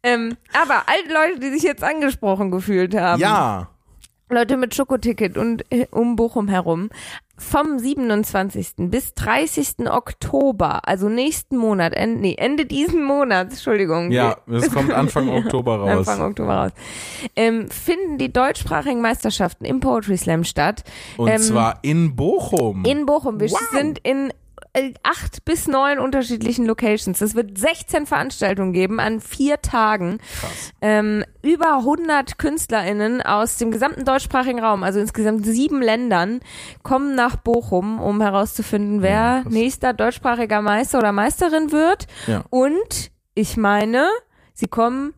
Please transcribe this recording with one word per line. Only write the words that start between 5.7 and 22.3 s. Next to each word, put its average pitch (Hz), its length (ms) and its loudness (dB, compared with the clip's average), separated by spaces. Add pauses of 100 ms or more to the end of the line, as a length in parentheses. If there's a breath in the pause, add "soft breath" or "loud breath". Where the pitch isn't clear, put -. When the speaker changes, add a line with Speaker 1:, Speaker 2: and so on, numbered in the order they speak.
Speaker 1:
äh, 247 200 0
um 233 240 0
Bochum 226 320 0
herum. 180 420 -2 (480 loud breath)
Vom 294 420 0
siebenundzwanzigsten 214 1120 -2
bis 247 240 -2
dreißigsten 262 720 -2
Oktober, 247 1000 0
also 196 220 0
nächsten 262 480 -2
Monat, 202 360 2
en-, 226 280 0
nee, 190 160 0
Ende 294 280 0
diesen 311 380 0
Monats, 262 520 2
Entschuldigung. 175 560 0
Speaker 2:
Ja, 120 260 2 (100)
es 120 240 2
kommt 139 220 2
Anfang 135 340 2
Speaker 1:
<laughs> - 20 0
Ja, 127 60 0
Speaker 2:
Oktober 120 440 0
raus. 190 280 2
Speaker 1:
Anfang 196 140 -2
Oktober 202 340 -2
raus. 196 160 0 (640 loud breath)
Ähm, 226 340 0
finden 339 500 -4
die 262 120 -2
deutschsprachigen 247 720 0
Meisterschaften 226 640 -2
im 262 140 -2
Poetry 226 380 0
Slam 165 260 0
statt. 165 400 -2 (340 loud breath)
Speaker 2:
Und 117 120 2
Speaker 1:
Ähm, 110 120 4
Speaker 2:
zwar 113 400 2
in 156 340 2
Bochum. 135 720 0